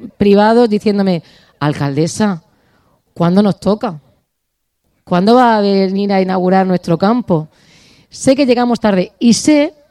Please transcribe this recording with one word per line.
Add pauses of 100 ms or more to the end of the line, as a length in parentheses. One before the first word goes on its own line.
(140)
privados,
diciéndome, (380)
"Alcaldesa, (720)
¿cuándo
nos
toca? (1040)
¿Cuándo
va
a
venir
a
inaugurar
nuestro
campo?". (600)
Sé
que
llegamos
tarde
y
sé (160)